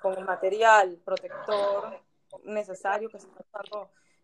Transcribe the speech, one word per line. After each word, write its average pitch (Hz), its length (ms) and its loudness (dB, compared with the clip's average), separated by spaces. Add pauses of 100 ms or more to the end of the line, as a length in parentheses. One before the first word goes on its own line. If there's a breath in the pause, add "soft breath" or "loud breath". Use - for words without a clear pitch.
con 190 160 -2
el 190 80 -10
material 190 800 4
protector 202 960 -4 (440)
necesario 208 640 -4
que 202 100 -20
se 190 80 -20
está - 160 -20
usando 202 480 -14 (320)